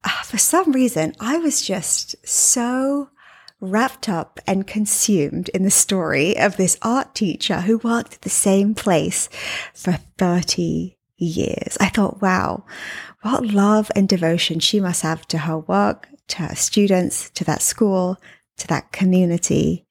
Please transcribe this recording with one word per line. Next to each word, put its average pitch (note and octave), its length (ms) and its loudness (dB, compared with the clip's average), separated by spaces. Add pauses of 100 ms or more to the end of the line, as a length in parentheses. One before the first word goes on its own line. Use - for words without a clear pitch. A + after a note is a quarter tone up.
uh, - 200 -4
for - 160 -6
some E4 320 2
reason, G#3+ 480 0
I B3+ 180 -2
was E4 240 0
just - 540 -4 (120)
so C4 840 0 (500)
wrapped G#3+ 480 -2
up - 380 -4
and G3 180 0
consumed G3+ 840 0
in F#3+ 120 -2
the G3 80 4
story E3 680 2
of F#3+ 220 2
this F#3 240 2
art B3 320 0
teacher F3 480 -2
who A3 160 2
worked A#3 380 -2
at - 80 -20
the F#3+ 80 -4
same G3 420 4
place F3 560 0 (460)
for - 240 -2 (180)
thirty F3 800 0 (200)
years. - 640 -4
I F#3+ 100 2
thought, - 320 0
"Wow, F#3 420 0 (600)
what B3 220 0
love G#3 480 4
and G3 140 4
devotion E3 540 0
she - 180 2
must F3+ 220 -2
have D#3+ 260 -4
to D#3+ 120 -2
her D#3+ 200 -4
work, - 480 -2 (220)
to - 140 -6
her - 120 -8
students, - 760 0
to - 120 -8
that - 180 -2
school, F#3 540 0 (400)
to - 120 -12
that - 260 -4
community." F3+ 960 2